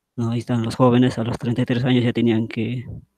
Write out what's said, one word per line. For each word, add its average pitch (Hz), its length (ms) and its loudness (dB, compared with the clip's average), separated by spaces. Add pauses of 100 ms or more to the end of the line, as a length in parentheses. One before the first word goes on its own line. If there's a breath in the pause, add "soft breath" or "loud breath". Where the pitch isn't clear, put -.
(160)
¿No? 117 160 -4
Ahí 120 80 -2
están 117 240 -2
los 113 120 -6
jóvenes, 123 420 4
a 117 60 -2
los 117 140 -4
treinta 120 240 -4
y 123 40 -2
tres 123 200 -2
años 123 180 2
ya 117 100 0
tenían 113 340 0
que 117 380 -6 (320)